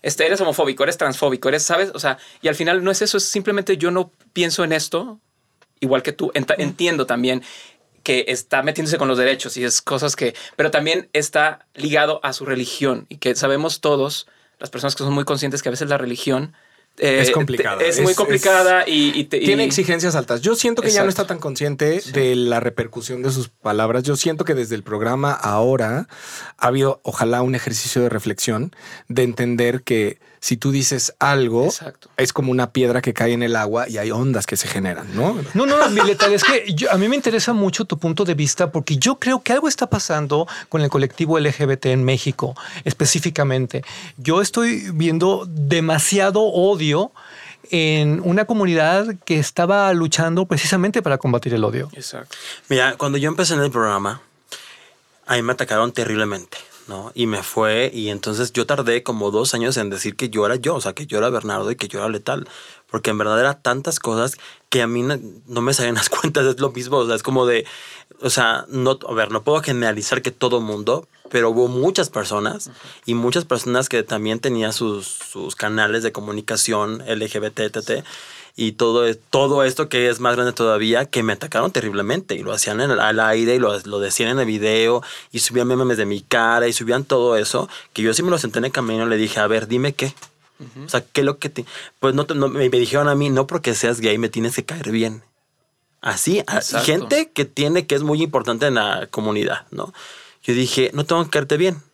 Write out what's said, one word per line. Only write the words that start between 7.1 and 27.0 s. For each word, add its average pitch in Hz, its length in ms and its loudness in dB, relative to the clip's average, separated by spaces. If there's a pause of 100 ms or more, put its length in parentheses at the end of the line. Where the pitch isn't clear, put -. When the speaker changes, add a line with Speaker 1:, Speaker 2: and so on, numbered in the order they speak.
Speaker 1:
que 127 260 2
está 135 340 -2
metiéndose 156 340 0
con 139 120 2
los 127 80 2
derechos 131 400 0
y 123 80 -2
es 117 160 0
cosas 139 340 -2
que, 120 180 -2 (220)
pero 151 160 2
también 160 400 0
está 151 600 0
ligado 151 500 0
a 139 80 -2
su 135 140 -8
religión 127 640 -2
y 143 80 -16
que 127 180 0
sabemos 143 460 0
todos, 147 440 0 (320)
las 123 120 -12
personas 135 260 -4
que 139 80 -6
son 139 80 0
muy 143 140 0
conscientes, 139 360 -2
que - 60 -4
a 120 40 -2
veces 143 180 -4
la 143 80 2
religión, 131 560 -2 (440)
eh, 135 240 4
Speaker 2:
Es 143 100 4
complicada. 127 460 0
Speaker 1:
te-, 127 100 2
es 170 140 2
muy 185 60 4
Speaker 2:
Es, 185 40 4
es 185 60 2
Speaker 1:
complicada 185 680 4
y, 147 320 2
y 147 60 -2
te-, 147 160 -2
Speaker 2:
tiene 139 240 4
Speaker 1:
y - 20 4
Speaker 2:
exigencias 170 480 2
altas. 123 280 -2
Yo 214 140 2
siento 233 260 0
que 220 80 2
ya 208 100 6
no 196 60 4
Speaker 1:
Exacto. 185 160 0
Speaker 2:
está 175 120 -2
tan 165 60 -6
consciente 147 640 -2
Speaker 1:
Sí. 131 100 -14
Speaker 2:
de 131 240 2
la 120 240 2
repercusión 120 640 -6
de 135 80 0
sus 127 160 -2
palabras. 113 560 0
Yo 139 140 0
siento 160 260 -2
que 160 120 0
desde 117 200 -2
el 101 80 -8
programa 117 480 -2
ahora 113 800 0 (480)
ha 123 100 2
habido, 135 360 2